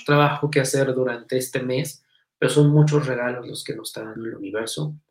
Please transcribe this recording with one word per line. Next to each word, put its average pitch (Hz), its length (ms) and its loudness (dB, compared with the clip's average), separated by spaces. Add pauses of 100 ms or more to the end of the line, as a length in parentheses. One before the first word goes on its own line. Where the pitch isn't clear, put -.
trabajo 147 460 2
que - 80 2
hacer 135 360 2
durante 127 440 -2
este 127 240 -4
mes, 127 400 -4 (340)
pero 127 140 0
son 147 200 6
muchos 147 360 4
regalos 123 400 -4
los - 160 -12
que - 140 -10
nos 110 140 -12
está 113 120 -12
dando 110 240 -10
el 113 80 -8
universo 101 640 -8 (140)